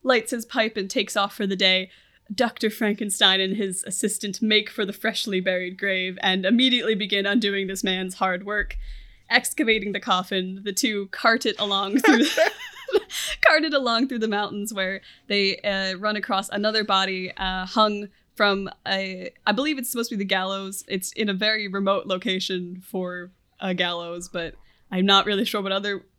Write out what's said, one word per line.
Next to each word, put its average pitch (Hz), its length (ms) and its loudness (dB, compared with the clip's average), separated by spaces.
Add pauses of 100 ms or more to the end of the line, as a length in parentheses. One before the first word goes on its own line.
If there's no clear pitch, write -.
lights 247 260 2
his 233 140 -4
pipe 226 320 0
and 196 120 -4
takes 220 280 -2
off 202 180 0
for 208 100 -2
the 196 120 0
day, 185 320 4 (440)
Doctor 226 360 0
Frankenstein 202 720 2
and 190 160 0
his 196 260 -4
assistant 208 580 -4
make 214 280 4
for 214 160 -2
the 196 80 -6
freshly 196 480 -2
buried 185 360 -2
grave 185 440 -2
and 190 240 2
immediately 240 500 4
begin 202 300 0
undoing 202 420 2
this 190 160 -6
man's 185 320 -2
hard 185 300 -2
work, 202 320 -4 (520)
excavating 220 600 2
the 196 80 -4
coffin. 190 640 0
The 202 100 -6
two 202 340 0
cart - 380 2
it 220 140 -2
along 202 400 0
through 262 200 8
the, 311 320 4 (440)
<laughs> 381 60 4 (460)
cart 311 160 4
it 302 100 -2
along 247 340 2
through 254 120 -4
the 220 80 0
mountains 208 460 -4
where 190 280 -4 (260)
they, 202 320 2
uh, 190 380 -2
run 208 180 -2
across 202 340 -2
another 214 340 0
body, 190 540 0
uh, 185 280 -4
hung 208 420 2 (280)
from 196 340 2 (180)
a, 190 440 -4 (140)
I - 60 4
believe 277 260 2
it's 254 140 -6
supposed 233 180 -4
to 240 60 -6
be 202 80 -2
the - 40 -2
gallows. 190 600 -2
It's 190 260 -4
in 214 160 -2
a 202 40 0
very 214 340 0
remote 196 400 0
location 185 760 -4
for 180 460 -8 (280)
a 185 140 -2
gallows, 175 560 -4
but 165 260 -6 (360)
I'm 185 140 2
not 196 200 6
really 208 200 2
sure 208 160 -2
what 190 100 -4
other 202 340 -4 (140)